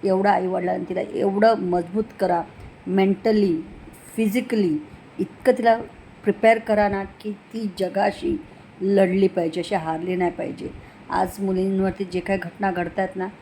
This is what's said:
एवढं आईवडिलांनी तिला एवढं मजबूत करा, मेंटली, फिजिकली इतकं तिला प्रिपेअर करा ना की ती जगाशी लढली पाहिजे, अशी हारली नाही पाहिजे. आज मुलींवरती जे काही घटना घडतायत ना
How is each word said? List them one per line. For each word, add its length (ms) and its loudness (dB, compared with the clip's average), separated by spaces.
एवढं 260 4
आईवडिलांनी 600 0
तिला 120 -2
एवढं 460 2
मजबूत 600 -2
करा, 220 2
मेंटली, 760 2
फिजिकली 640 0
इतकं 380 0
तिला 200 4
प्रिपेअर 360 4
करा 300 2
ना 140 -2
की 280 -10
ती 360 -8
जगाशी 580 -2
लढली 460 4
पाहिजे, 340 -2
अशी 140 -4
हारली 400 -2
नाही 160 0
पाहिजे. 380 -8
आज 300 -2
मुलींवरती 640 0
जे 160 -4
काही 200 -2
घटना 320 -4
घडतायत 440 -4
ना 120 -4